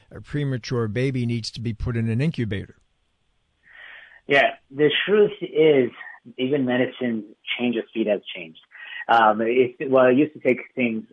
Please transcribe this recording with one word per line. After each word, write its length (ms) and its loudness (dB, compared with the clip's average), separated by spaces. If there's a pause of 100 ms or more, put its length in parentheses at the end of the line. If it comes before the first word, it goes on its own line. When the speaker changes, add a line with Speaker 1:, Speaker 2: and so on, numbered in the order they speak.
(100)
Speaker 1:
a 100 -18
premature 680 -4
baby 360 -2
needs 280 -6
to 80 -14
be 120 -6
put 240 -6
in 140 -2
an 100 -2
incubator? 560 -4 (1500)
Speaker 2:
Yeah, 300 2 (140)
the 200 2 (160)
truth 340 4
is, 500 2 (460)
even 300 -2
medicine 580 -2 (340)
changes, 300 -2
speed 200 -4
has 140 0 (120)
changed. 260 -16 (480)
Um, 320 4
it, 480 0
well, 180 6
it 120 6
used 160 2
to 60 -20
take 180 0 (160)
things, 380 -4